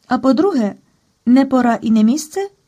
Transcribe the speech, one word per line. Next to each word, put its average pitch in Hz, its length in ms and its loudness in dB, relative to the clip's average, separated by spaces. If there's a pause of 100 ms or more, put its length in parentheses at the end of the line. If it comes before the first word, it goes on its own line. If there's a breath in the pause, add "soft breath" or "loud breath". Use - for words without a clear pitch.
а 247 120 -4
по-друге, 262 560 0 (520)
не 262 200 4
пора 247 360 0
і 226 80 -4
не 214 140 2
місце 302 440 -4 (200)